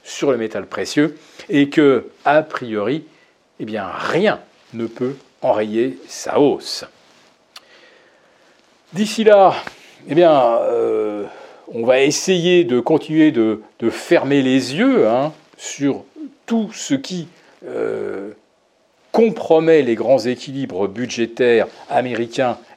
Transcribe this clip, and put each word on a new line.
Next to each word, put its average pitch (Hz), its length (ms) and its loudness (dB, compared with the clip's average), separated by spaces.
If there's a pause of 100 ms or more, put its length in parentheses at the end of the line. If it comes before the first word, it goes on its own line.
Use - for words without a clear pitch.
sur - 280 -4
le 123 60 0
métal 107 280 -6
précieux 147 520 -2 (320)
et 143 200 2
que, 139 380 2 (160)
a 147 180 4
priori, 123 600 -6 (560)
eh - 60 -12
bien, 107 280 -8
rien - 460 -2 (340)
ne 117 140 -6
peut 123 280 -6 (260)
enrayer 110 680 -2
sa - 320 -6
hausse. - 460 -2 (2000)
D'ici 214 300 -2
là, 202 300 8 (540)
eh 143 80 -2
bien, 165 180 6
euh, 117 920 0 (480)
on 117 120 -6
va 127 160 4
essayer 175 640 2
de 127 160 0
continuer 156 520 2
de, 110 300 0 (180)
de 117 100 0
fermer 139 520 0
les 131 340 0
yeux, 220 320 2
hein, 131 260 0 (240)
sur 127 460 -6 (420)
tout 226 280 -2
ce - 200 -6
qui, 185 340 -6 (380)
euh, 107 680 -8 (800)
compromet 165 680 4
les 120 140 0
grands 120 240 2
équilibres 120 680 -6
budgétaires 117 800 0 (220)
américains 120 680 -2 (200)